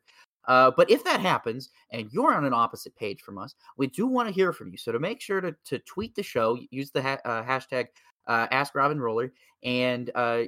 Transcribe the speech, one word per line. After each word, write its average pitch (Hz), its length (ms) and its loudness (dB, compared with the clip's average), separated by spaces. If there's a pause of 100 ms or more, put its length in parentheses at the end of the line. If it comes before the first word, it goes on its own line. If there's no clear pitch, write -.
(480)
Uh, 127 300 8
but 175 140 8
if 262 140 4
that 302 140 2
happens 131 520 -2 (180)
and 113 240 -10
you're 254 220 2
on 151 100 0
an 131 80 0
opposite 117 420 -2
page 101 260 -8
from 101 180 -14
us, 110 160 -14 (220)
we 135 100 0
do 185 180 -4
wanna 247 240 -2
hear 185 240 2
from 107 160 -12
you. 90 80 -16
So - 140 -8
to 113 80 0
make 196 200 -4
sure 196 220 -4
to, 170 140 -6 (100)
to 123 140 -6
tweet - 340 -10
the - 80 -8
show, 117 380 0 (100)
use 135 220 -8
the 143 100 -2
ha-, 135 240 -2
uh, 113 180 -4
hashtag, 127 440 -4 (400)
uh, 117 240 2
Ask 135 240 0
Robin 143 240 2
Roller 120 340 -2 (300)
and, 123 520 -2
uh, 117 320 0